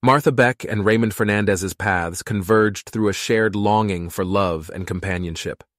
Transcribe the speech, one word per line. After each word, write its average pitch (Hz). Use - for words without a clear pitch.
Martha 139
Beck 123
and 107
Raymond 110
Fernandez's 104
paths 87
converged 107
through 110
a 98
shared 110
longing 101
for 98
love 90
and 90
companionship. 90